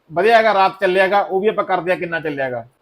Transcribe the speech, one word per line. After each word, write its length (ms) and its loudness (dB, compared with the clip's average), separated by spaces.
ਵਧਿਆ 280 4
ਗਾ, 120 2
ਰਾਤ 280 2
ਚੱਲਿਆ 260 2
ਗਾ, 120 2
ਉਹ 220 -2
ਵੀ 60 0
ਆਪਾਂ 160 -2
ਕਰਦੇ 280 -2
ਆਂ 60 0
ਕਿੰਨਾ 220 -6
ਚੱਲਿਆ 300 -4
ਗਾ। 160 -8